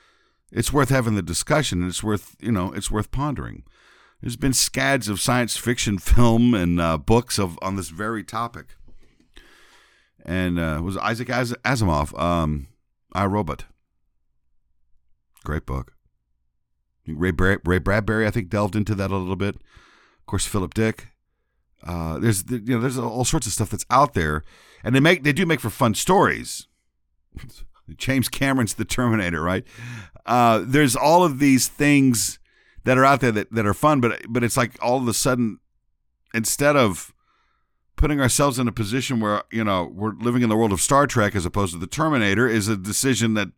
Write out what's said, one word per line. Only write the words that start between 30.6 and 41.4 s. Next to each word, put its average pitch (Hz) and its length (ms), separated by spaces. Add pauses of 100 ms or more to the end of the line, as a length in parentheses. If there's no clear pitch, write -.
there's 131 320
all 165 300
of 143 140
these 135 300
things 135 720 (460)
that 127 140
are 131 60
out 139 160
there 123 120
that, 104 200
that 110 120
are 101 80
fun, 147 280
but, 117 280
but 120 160
it's 117 140
like 120 240
all 123 160
of 123 100
a 107 60
sudden, 120 440 (760)
instead 143 420
of 107 380 (840)
putting 147 240
ourselves 135 380
in 123 100
a 104 40
position 120 480
where, 104 300
you 110 140
know, 92 300
we're 104 180
living 120 300
in 120 60
the 107 80
world 113 160
of 92 80
Star 143 260
Trek 104 280
as 90 120